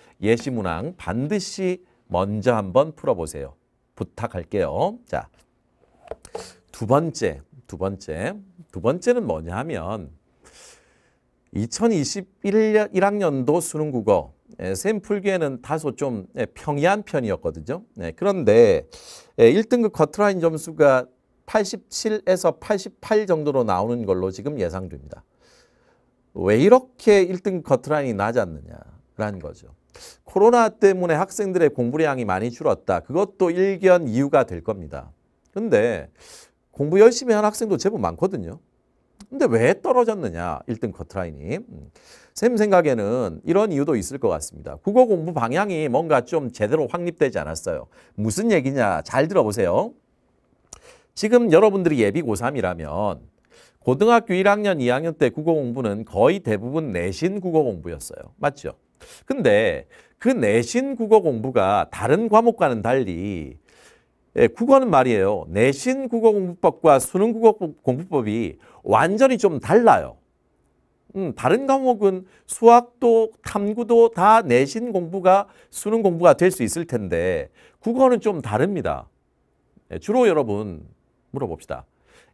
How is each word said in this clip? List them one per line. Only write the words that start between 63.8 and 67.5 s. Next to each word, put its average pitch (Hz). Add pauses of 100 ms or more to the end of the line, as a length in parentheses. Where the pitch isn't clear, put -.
예, 120
국어는 262
말이에요. 107
내신 143
국어 226
공부법과 170
수능 208
국어 220